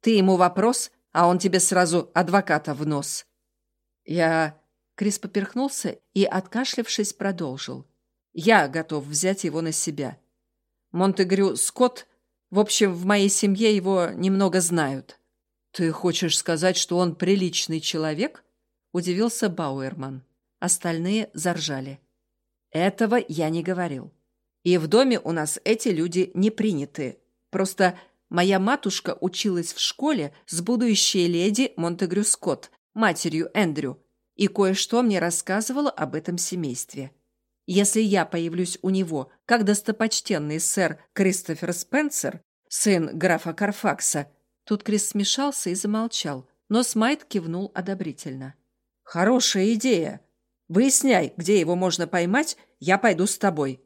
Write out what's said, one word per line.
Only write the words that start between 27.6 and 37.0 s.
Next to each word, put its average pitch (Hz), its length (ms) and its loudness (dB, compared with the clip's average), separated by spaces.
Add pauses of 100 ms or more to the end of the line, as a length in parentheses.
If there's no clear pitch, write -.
моя 185 300 2
матушка 202 640 -2
училась 180 500 -4
в - 80 -14
школе 240 540 -2 (140)
с 165 140 -6
будущей 214 680 2
леди 202 480 0
Монтегрю 170 480 -2
Скотт, - 480 -2 (240)
матерью 165 580 0
Эндрю, 151 500 -2 (320)
и 202 120 0
кое-что 196 560 0
мне 202 160 2
рассказывала 214 720 -2
об 151 240 -6
этом 170 240 -6
семействе. 139 720 -8 (560)